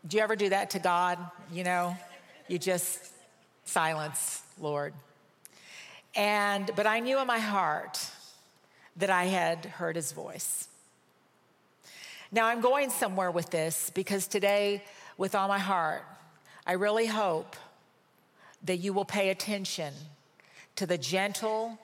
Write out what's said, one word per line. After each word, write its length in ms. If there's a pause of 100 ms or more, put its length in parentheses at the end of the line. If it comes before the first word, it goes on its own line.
do 120
you 80
ever 100
do 140
that 220
to 100
God? 360 (360)
You 100
know, 340 (520)
you 100
just 540 (520)
silence, 800 (160)
Lord. 340 (1200)
And, 580
but 140
I 100
knew 220
in 80
my 100
heart 680 (920)
that 140
I 160
had 400
heard 280
his 160
voice. 560 (1700)
Now, 140
I'm 140
going 300
somewhere 400
with 200
this 440
because 320
today, 560 (340)
with 200
all 100
my 140
heart, 420 (640)
I 60
really 340
hope 480 (1080)
that 140
you 140
will 120
pay 240
attention 680 (800)
to 120
the 120
gentle 840